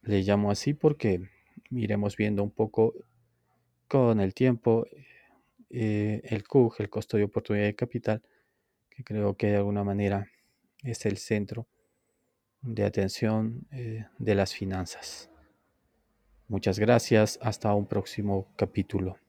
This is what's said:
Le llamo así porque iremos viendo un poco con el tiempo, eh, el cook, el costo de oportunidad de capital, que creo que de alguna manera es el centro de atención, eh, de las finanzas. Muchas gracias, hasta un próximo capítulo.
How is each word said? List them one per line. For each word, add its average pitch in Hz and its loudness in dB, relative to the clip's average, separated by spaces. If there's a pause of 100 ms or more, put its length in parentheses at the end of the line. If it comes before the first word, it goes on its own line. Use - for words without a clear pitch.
Le 104 2
llamo 101 2
así 143 -2
porque 110 0 (420)
iremos 104 -2
viendo 104 0
un 101 -4
poco 110 2 (920)
con 117 4
el 98 0
tiempo, 120 2 (840)
eh, 107 -2
el 104 -6
cook, 120 4
el 104 -4
costo - -4
de 104 4
oportunidad 104 -2
de 104 0
capital, 117 -4 (680)
que - -18
creo 104 -2
que - 0
de 104 4
alguna 101 0
manera 101 0 (560)
es 120 -6
el 101 -2
centro 104 -4 (920)
de 107 -2
atención, 110 -2
eh, 113 -10 (120)
de 107 0
las 98 0
finanzas. - -8 (1160)
Muchas 98 0
gracias, 110 4
hasta 110 -2
un 104 0
próximo 101 -4
capítulo. 95 -2 (120)